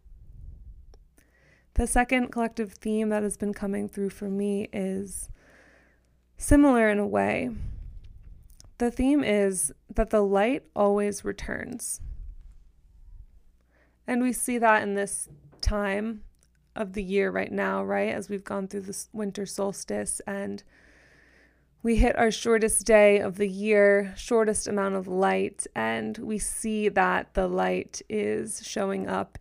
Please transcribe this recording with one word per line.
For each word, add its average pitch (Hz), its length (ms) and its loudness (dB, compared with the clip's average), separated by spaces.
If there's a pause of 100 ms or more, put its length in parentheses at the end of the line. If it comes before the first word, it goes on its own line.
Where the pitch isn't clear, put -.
(1800)
The 240 120 4
second 247 460 2
collective 226 400 -4
theme 214 360 -2
that 208 140 0
has 202 140 -4
been 208 160 -2
coming 202 340 -4
through 196 220 -6
for 202 200 -8
me 202 440 -2
is 190 560 -6 (1040)
similar 262 540 6
in 208 100 2
a 202 80 0
way. 208 420 0 (1300)
The 240 140 0
theme 269 320 2
is 202 480 2 (240)
that 220 140 2
the 214 120 4
light 202 440 2 (100)
always 202 480 2
returns. - 800 -8 (2000)
And 247 160 0
we 254 120 2
see 247 240 -4
that 220 260 4
in 202 120 -2
this - 340 -4 (320)
time 208 600 -2 (520)
of 202 160 -6
the 202 120 -6
year 190 280 0
right 190 220 -4
now, 196 320 -2
right? 202 280 -2
As 208 140 -8
we've 196 160 -8
gone 196 240 -6
through 202 140 -8
this 190 320 -12
winter 202 320 -6
solstice 202 840 -6
and 202 340 -8 (1200)
we 226 140 2
hit 233 200 4
our 220 140 4
shortest 220 540 0
day 208 340 8
of 190 180 -2
the 202 100 0
year, 202 680 4
shortest 220 500 0
amount 196 280 -2
of 185 120 -6
light, 190 680 0
and 220 420 -4
we 220 200 -6
see 214 520 -2
that 185 440 0
the 185 140 0
light 185 600 -2
is 214 580 -4
showing 196 400 -4
up 196 340 -4